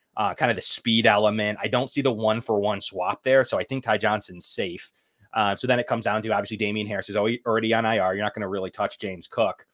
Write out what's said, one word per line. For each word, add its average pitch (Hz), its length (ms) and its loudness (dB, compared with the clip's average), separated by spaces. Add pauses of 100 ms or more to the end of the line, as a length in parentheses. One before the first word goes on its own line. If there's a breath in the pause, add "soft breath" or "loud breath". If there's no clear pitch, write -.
(160)
uh, 104 160 0
kind 120 180 0
of 104 60 0
the 90 60 -6
speed 113 440 2
element, 104 560 4
I 110 60 -2
don't 127 220 -2
see 143 100 -4
the 131 120 2
one-for-one 107 680 0
swap 95 420 -4
there. 131 220 4
So 104 140 -2
I 92 60 -4
think 135 200 -6
Ty 110 140 2
Johnson's 101 480 -2
safe. 92 440 -8 (440)
Uh, 104 200 2
so - 120 -6
then 123 120 4
it 120 80 -2
comes 113 200 -2
down 107 160 0
to, 110 80 -4
obviously, 101 260 -2
Damian 104 300 0
Harris 101 240 -6
is 101 60 -4
alwa-, 113 280 2
already 113 300 2
on 113 100 4
I 113 140 2
R. 95 160 2
You're 104 100 -2
not 104 100 -2
gonna 101 140 -6
really 95 220 -4
touch - 280 -4
James 92 280 -10
Cook. 104 480 -2